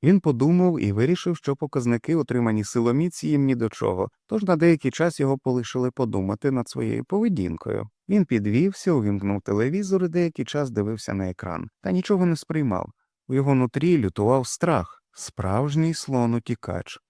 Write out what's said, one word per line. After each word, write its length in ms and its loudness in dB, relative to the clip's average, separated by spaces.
Він 180 6
подумав 600 2
і 120 0
вирішив, 440 0
що 200 -4
показники, 600 -2
отримані 480 0
силоміць, 600 0
їм 200 2
ні 100 4
до 140 -2
чого, 420 -2
тож 160 -2
на 140 2
деякий 340 4
час 300 -2
його 180 0
полишили 520 -2
подумати 600 -2
над 180 -2
своєю 360 -4
поведінкою. 840 -2
Він 160 2
підвівся, 680 0
увімкнув 500 0
телевізор 600 0
і 40 -2
деякий 360 -2
час 260 -4
дивився 440 -4
на 160 -2
екран. 380 -8
Та 80 -4
нічого 360 2
не 100 2
сприймав. 540 -2
У 60 -4
його 200 2
нутрі 440 2
лютував 480 2
страх, 560 -2
справжній 800 -2
слон-утікач. 1040 -4